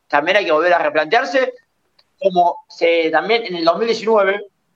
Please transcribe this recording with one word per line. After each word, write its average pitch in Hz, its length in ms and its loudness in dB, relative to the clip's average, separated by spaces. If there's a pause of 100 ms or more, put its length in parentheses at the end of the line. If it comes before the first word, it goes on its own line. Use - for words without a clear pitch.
también 160 280 0
hay 196 80 0
que 165 60 -2
volver 170 220 2
a 165 60 4
replantearse, 233 760 0 (680)
como 175 480 0
se, 170 440 0
también 190 340 -2
en 180 100 -8
el 170 80 -6
dos 170 140 2
mil 220 100 -2
diecinueve, 208 580 0 (300)